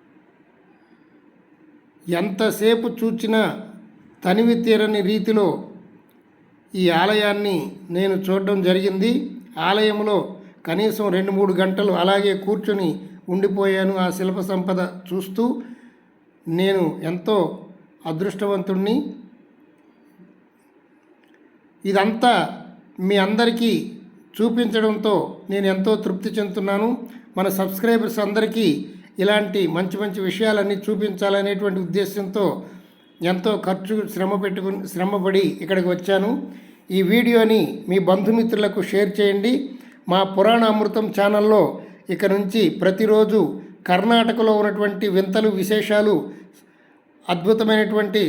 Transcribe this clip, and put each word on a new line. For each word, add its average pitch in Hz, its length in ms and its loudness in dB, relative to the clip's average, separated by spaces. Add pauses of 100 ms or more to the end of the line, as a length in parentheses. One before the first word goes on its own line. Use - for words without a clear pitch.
(2000)
ఎంతసేపు 208 840 0 (140)
చూచినా 226 400 0 (840)
తనివి 226 320 4 (100)
తీరని 214 360 2 (100)
రీతిలో 214 360 2 (1300)
ఈ 185 100 -2 (180)
ఆలయాన్ని 202 560 2 (400)
నేను 190 180 2 (100)
చూడడం 196 320 0 (100)
జరిగింది. 190 440 2 (580)
ఆలయంలో 208 480 2 (500)
కనీసం 208 380 0 (120)
రెండు 196 200 0
మూడు 196 240 2
గంటలు 190 300 0 (100)
అలాగే 196 320 2 (120)
కూర్చొని 196 440 -2 (440)
ఉండిపోయాను 190 600 0 (120)
ఆ - 20 2 (100)
శిల్ప 190 220 -2 (120)
సంపద 185 280 -2 (300)
చూస్తూ. 190 340 -4 (1160)
నేను 190 240 2 (260)
ఎంతో 180 280 -2 (720)
అదృష్టవంతుణ్ణి. 196 840 -2 (3000)
ఇదంతా 208 500 2 (720)
మీ 202 80 2 (100)
అందరికీ 233 460 2 (680)
చూపించడంతో 220 760 0 (380)
నేను 196 220 0
ఎంతో 190 180 0 (140)
తృప్తి 190 320 -4
చెందుతున్నాను. 202 500 -2 (500)
మన 190 100 0 (120)
సబ్స్క్రైబర్స్ 220 680 0
అందరికీ 220 420 0 (560)
ఇలాంటి 208 380 2 (160)
మంచి 185 240 -2
మంచి 208 180 -6 (100)
విషయాలన్నీ 202 560 0
చూపించాలనేటువంటి 196 1000 -2
ఉద్దేశంతో 190 600 -2 (840)
ఎంతో 185 200 0 (160)
ఖర్చు, 190 280 -2 (180)
శ్రమ 190 200 -2 (100)
పెట్టుకుని, 190 340 -4 (140)
శ్రమపడి 190 520 0 (200)
ఇక్కడికి 180 300 0
వచ్చాను. 196 360 0 (680)
ఈ - 20 2 (120)
వీడియోని 226 500 4 (280)
మీ 185 80 2 (120)
బంధుమిత్రులకు 208 720 2 (100)
షేర్ 196 260 0
చేయండి. 202 360 2 (580)
మా 180 80 4 (160)
పురాణ 220 260 4 (120)
అమృతం 214 320 0 (120)
ఛానల్లో 208 460 4 (500)
ఇక 202 200 -2
నుంచి 202 280 0 (200)
ప్రతిరోజు 214 580 2 (500)
కర్ణాటకలో 226 720 2
ఉన్నటువంటి 208 460 -2 (100)
వింతలు, 196 340 2 (120)
విశేషాలు, 208 540 2 (1120)
అద్భుతమైనటువంటి 214 1040 0